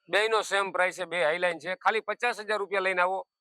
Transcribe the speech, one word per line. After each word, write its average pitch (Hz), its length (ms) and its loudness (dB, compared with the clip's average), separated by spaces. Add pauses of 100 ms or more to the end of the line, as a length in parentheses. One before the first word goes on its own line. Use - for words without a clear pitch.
બેયનો 214 320 2
સેમ 196 300 0
પ્રાઇસ 180 260 0
છે, 180 80 -6
બે 170 180 -2
હાઈલાઇન 170 360 0
છે. 180 160 -6
ખાલી 214 240 0
પચાસ 208 400 -2
હજાર 208 200 -2
રૂપિયા 196 220 -2
લઈને 185 200 2
આવો, 185 260 0 (140)